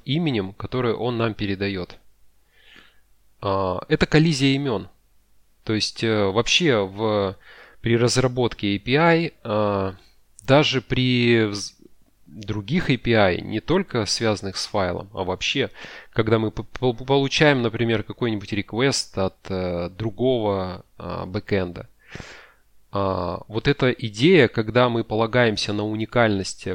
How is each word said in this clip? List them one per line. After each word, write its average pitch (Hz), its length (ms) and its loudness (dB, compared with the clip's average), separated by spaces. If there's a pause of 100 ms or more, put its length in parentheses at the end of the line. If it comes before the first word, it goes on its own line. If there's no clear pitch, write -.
именем, 127 480 -2
которое 120 400 -2
он 117 240 -2
нам 113 160 0
передает. 98 640 -4 (1400)
А, 95 460 -2
это 156 180 0
коллизия 143 500 2
имен. 117 340 -4 (760)
То 110 100 -2
есть, - 300 -4
э, 107 280 2
вообще 117 540 2
в, 101 500 -2 (460)
при 117 160 2
разработке 120 800 0
A 98 40 -6
P 123 180 0
I, 165 360 2 (100)
а, 101 520 -2 (480)
даже 135 380 4
при 120 680 4
вз-, 101 240 -8 (520)
других 107 640 -4
A 131 80 2
P 117 180 0
I, 98 260 4
не 107 180 -6
только 151 460 -2
связанных 98 520 -2
с - 100 -6
файлом, 90 460 -2
а 95 100 -6
вообще, 92 480 -2 (400)
когда 113 260 2
мы 110 140 0
п-, 107 120 -8
п-, 127 300 -2
получаем, 139 680 2
например, 113 420 0
какой-нибудь 107 500 -6
реквест 113 640 -2
от, 95 200 -2 (120)
э, 90 400 -4
другого, 104 960 -2 (120)
а, 87 280 -8
бэкэнда, 92 640 -4 (1040)
а, 92 560 -2
вот 107 200 -4
эта 139 240 2
идея, 120 560 4
когда 117 420 2
мы 113 140 -2
полагаемся 113 680 0
на 104 120 -2
уникальность 107 880 0